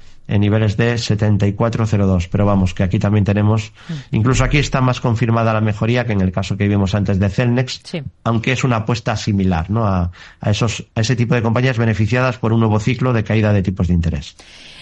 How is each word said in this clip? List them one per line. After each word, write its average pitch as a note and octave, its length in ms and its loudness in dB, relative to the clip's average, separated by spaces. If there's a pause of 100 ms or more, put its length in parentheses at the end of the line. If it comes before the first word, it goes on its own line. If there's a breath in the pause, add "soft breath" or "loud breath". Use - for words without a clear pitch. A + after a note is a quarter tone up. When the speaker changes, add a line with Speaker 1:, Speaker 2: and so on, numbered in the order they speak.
(260 soft breath)
Speaker 1:
en G2+ 160 0
niveles G#2 340 2
de A#2 200 2
setenta G#2 520 0
y G2+ 60 -2
cuatro A#2 320 0
cero G#2 200 0
dos, F2+ 220 0
pero G2+ 180 0
vamos, G2 260 2
que G2+ 120 -2
aquí F#2+ 160 0
también G2+ 240 2
tenemos, G#2 480 0 (160)
Speaker 2:
Mm. D3+ 280 -6
Speaker 1:
incluso B2 280 2
aquí D3 140 2
está C#3 220 0
más B2+ 200 2
confirmada A2+ 520 2
la A2 80 0
mejoría A2+ 460 0
que A#2 60 -4
en G2+ 80 0
el F#2 100 2
caso F#2+ 260 -4
que G2+ 120 0
vimos G2+ 260 0
antes G2+ 240 0
de G2+ 100 2
Celnex, B2 540 -2
Speaker 2:
Sí. E3 200 -10 (200)
Speaker 1:
aunque A#2 300 0
es A#2+ 100 -2
una B2 140 2
apuesta A#2 400 -2
similar, F#2+ 540 -2
¿no? A2 140 0
a, F2+ 280 0 (280 loud breath)
a A#2 100 -2
esos, - 440 -2
a A#2 60 -2
ese A#2 160 0
tipo A#2 180 0
de A#2+ 80 2
compañías A#2 360 0
beneficiadas A#2 600 0
por A2+ 140 -2
un A2+ 80 2
nuevo G#2+ 180 2
ciclo B2+ 340 -2
de A2 120 0
caída G#2+ 280 2
de G2+ 100 2
tipos F#2 260 -2
de F2 60 2
interés. D#2 420 -2 (460 loud breath)